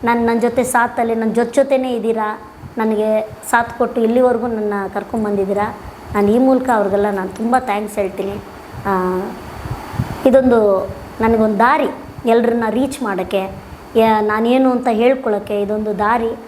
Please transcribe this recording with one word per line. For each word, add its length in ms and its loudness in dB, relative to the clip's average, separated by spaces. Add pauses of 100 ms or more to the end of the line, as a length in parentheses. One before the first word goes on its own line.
ನನ್ನ, 220 2
ನನ್ನ 140 2
ಜೊತೆ 240 2
ಸಾಥಲ್ಲಿ, 500 0
ನನ್ನ 180 -2
ಜೊತೆ 180 0
ಜೊತೆನೇ 440 2
ಇದ್ದೀರಾ, 580 -4 (260)
ನನಗೆ 420 2 (300)
ಸಾಥ್ 280 0
ಕೊಟ್ಟು 220 0
ಇಲ್ಲಿವರೆಗೂ 460 2
ನನ್ನ 280 -2 (200)
ಕರ್ಕೊಂಬಂದಿದ್ದೀರಾ. 840 -2 (360)
ನಾನು 160 4
ಈ 80 4
ಮೂಲಕ 360 4
ಅವ್ರಿಗೆಲ್ಲ 360 2
ನಾನು 180 -4
ತುಂಬ 300 -2
ಥ್ಯಾಂಕ್ಸ್ 380 -4
ಹೇಳ್ತೀನಿ. 380 -4 (520)
ಆ, 320 0 (1080)
ಇದೊಂದು 600 4 (320)
ನನಗೊಂದು 380 2
ದಾರಿ, 300 4 (380)
ಎಲ್ರನ್ನ 440 2
ರೀಚ್ 320 -2
ಮಾಡೋಕ್ಕೆ, 400 -2 (540)
ಯಾ-, 280 4
ನಾನೇನು 460 2
ಅಂತ 180 0
ಹೇಳ್ಕೊಳ್ಳೋಕ್ಕೆ 760 0
ಇದೊಂದು 360 -2
ದಾರಿ. 320 0 (180)